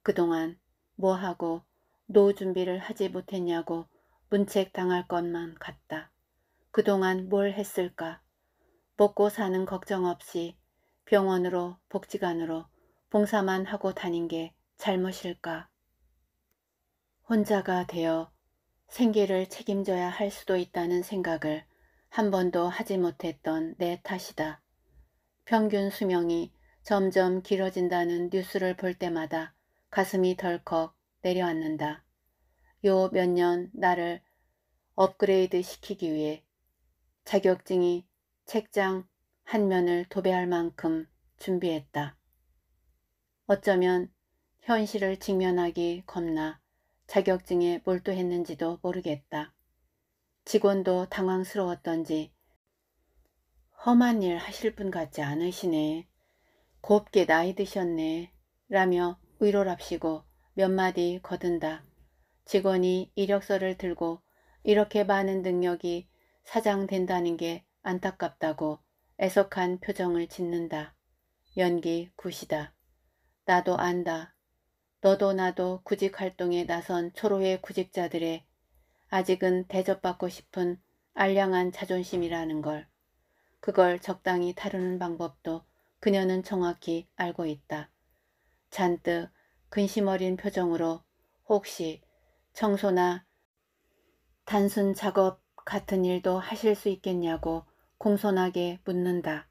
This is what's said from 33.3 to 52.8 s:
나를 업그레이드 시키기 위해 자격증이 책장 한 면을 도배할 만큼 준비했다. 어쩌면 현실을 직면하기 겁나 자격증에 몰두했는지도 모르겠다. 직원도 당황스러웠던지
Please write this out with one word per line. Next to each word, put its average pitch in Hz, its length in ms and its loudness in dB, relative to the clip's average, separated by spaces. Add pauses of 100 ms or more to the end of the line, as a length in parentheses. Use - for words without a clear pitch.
나를 175 480 0 (760)
업그레이드 190 640 2
시키기 185 520 -6
위해 151 300 -4 (800)
자격증이 185 840 2 (400)
책장 190 600 -2 (360)
한 208 240 0
면을 175 420 2
도배할 185 380 0
만큼 170 600 -2 (300)
준비했다. 156 800 -4 (1300)
어쩌면 180 640 4 (500)
현실을 208 560 0
직면하기 180 880 0
겁나 160 540 -4 (480)
자격증에 185 800 2
몰두했는지도 175 960 -2
모르겠다. 165 720 -6 (880)
직원도 190 640 2
당황스러웠던지 175 1200 -2 (1500)